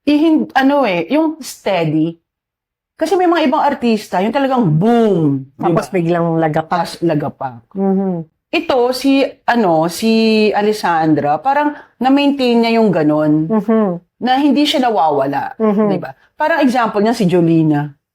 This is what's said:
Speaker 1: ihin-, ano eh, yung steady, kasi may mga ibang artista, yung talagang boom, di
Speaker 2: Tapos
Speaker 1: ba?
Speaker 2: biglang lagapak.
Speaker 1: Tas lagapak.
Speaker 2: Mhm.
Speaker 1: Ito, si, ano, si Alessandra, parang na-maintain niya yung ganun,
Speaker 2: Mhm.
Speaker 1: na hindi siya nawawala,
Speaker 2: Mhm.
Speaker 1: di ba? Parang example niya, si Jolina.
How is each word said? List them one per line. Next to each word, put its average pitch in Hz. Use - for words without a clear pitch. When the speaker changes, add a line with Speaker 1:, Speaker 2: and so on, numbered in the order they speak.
Speaker 1:
ihin-, 294
ano 269
eh, 175
yung 311
steady, 165
kasi 320
may 359
mga 320
ibang 269
artista, 226
yung 226
talagang 254
boom, 175
di -
Speaker 2:
Tapos 196
Speaker 1:
ba? -
Speaker 2:
biglang 170
lagapak. 160
Speaker 1:
Tas -
lagapak. 139
Speaker 2:
Mhm. 190
Speaker 1:
Ito, 262
si, 269
ano, 175
si 220
Alessandra, 160
parang 294
na-maintain 269
niya 233
yung 214
ganun, 156
Speaker 2:
Mhm. 214
Speaker 1:
na 254
hindi 285
siya 254
nawawala, 143
Speaker 2:
Mhm. 208
Speaker 1:
di -
ba? -
Parang 311
example 233
niya, 226
si 214
Jolina. 160